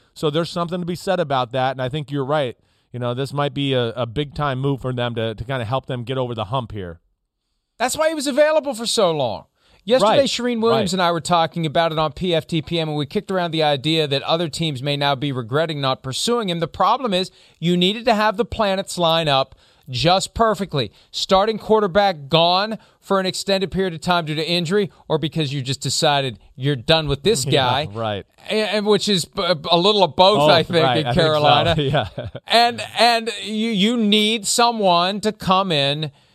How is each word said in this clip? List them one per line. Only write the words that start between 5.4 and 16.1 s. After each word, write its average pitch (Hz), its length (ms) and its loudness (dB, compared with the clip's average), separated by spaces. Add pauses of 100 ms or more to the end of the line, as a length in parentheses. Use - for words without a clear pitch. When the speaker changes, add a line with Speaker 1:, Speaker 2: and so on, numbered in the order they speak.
Speaker 1:
kinda 127 220 -6
help 131 220 -4
them 120 160 -6
get 131 160 -6
over 123 160 -4
the 110 100 -6
hump 117 260 -6
here. 87 300 -12 (760)
Speaker 2:
That's 240 200 -2
why 311 120 2
he 320 60 -4
was 285 120 -4
available 294 460 2
for 226 120 -8
so 202 260 2
long. 123 340 -4 (380)
Yesterday, 214 380 4
Speaker 1:
Right. 269 80 2
Speaker 2:
Shereen 240 320 -4
Williams 226 300 2
Speaker 1:
Right. - 20 -2
Speaker 2:
and 190 80 0
I 175 100 2
were 165 100 -2
talking 165 440 0
about 165 260 0
it 151 80 -4
on 156 140 0
P 175 200 -2
F 160 140 -2
T 160 140 -2
P 170 180 -4
M, 156 100 -2
and 151 80 -4
we 147 80 -2
kicked 190 240 -6
around 180 220 -2
the 156 100 -2
idea 151 460 0
that 135 160 -2
other 165 260 0
teams 147 320 -6
may 143 160 -4
now 143 160 0
be 139 180 -4
regretting 143 480 -2
not 131 220 -2
pursuing 220 480 -2